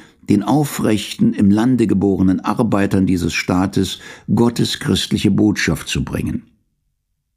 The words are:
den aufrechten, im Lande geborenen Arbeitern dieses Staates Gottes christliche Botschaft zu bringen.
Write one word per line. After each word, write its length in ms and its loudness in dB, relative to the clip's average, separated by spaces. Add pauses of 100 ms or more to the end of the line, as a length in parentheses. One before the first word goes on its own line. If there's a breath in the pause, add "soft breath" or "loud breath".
(300 loud breath)
den 120 2
aufrechten, 920 -2
im 180 2
Lande 340 2
geborenen 540 2
Arbeitern 680 0
dieses 280 0
Staates 680 -2 (340 loud breath)
Gottes 460 0
christliche 520 0
Botschaft 560 0
zu 160 -4
bringen. 400 -6 (920)